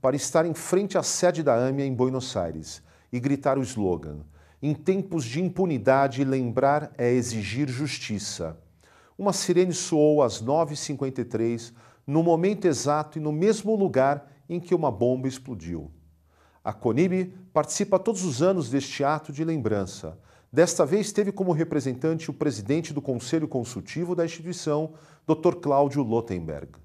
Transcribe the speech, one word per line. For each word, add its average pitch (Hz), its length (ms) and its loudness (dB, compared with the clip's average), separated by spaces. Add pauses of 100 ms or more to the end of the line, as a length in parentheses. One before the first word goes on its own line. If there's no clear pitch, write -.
para 135 160 2
estar 165 280 2
em 165 80 -2
frente 190 440 0
à 156 40 2
sede 170 420 0
da 123 220 4
amia 139 200 -2
em 131 100 -2
Buenos 127 400 0
Aires 80 480 -6 (280)
e 123 80 -4
gritar 139 380 0
o 135 40 0
slogan: 87 580 -4 (420)
"Em 147 120 -2
tempos 170 520 -2
de 123 160 -4
impunidade, 139 840 2
lembrar 135 760 0
é 123 140 2
exigir 120 560 -2
justiça." 110 880 -6 (600)
Uma 196 160 0
sirene 180 400 2
soou 151 500 4
às 101 160 0
nove 147 360 0
e - 20 -10
cinquenta 135 420 -6
e 113 60 -2
três, 117 480 -2 (340)
no 156 160 2
momento 175 420 2
exato 151 520 0
e 156 40 -6
no 151 120 -2
mesmo 214 420 0
lugar 143 560 2 (160)
em 175 120 -4
que 175 140 -2
uma 160 160 2
bomba 123 380 0
explodiu. 85 640 -8 (720)
A 107 80 -4
conib 180 640 0 (200)
participa 185 460 0
todos 185 240 -2
os 139 180 -2
anos 175 280 2
deste 139 340 -2
ato 147 300 -2
de 151 100 -6
lembrança. 107 760 -2 (340)
Desta 170 340 6
vez 190 260 0
teve 190 200 0
como 190 200 0
representante 160 800 -2
o 143 40 -6
presidente 143 600 -2
do 143 80 -4
Conselho 143 460 -2
Consultivo 135 680 -6
da 170 100 0
instituição, 160 680 -6 (340)
doutor 160 280 4
Cláudio 143 460 2
Lotenberg. 90 680 -2 (140)